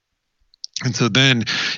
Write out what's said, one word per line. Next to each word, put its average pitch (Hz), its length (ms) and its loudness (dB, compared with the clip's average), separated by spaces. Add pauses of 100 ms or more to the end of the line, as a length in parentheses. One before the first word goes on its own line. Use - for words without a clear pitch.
(840)
And 123 100 -2
so 120 140 0
then 131 340 4 (340)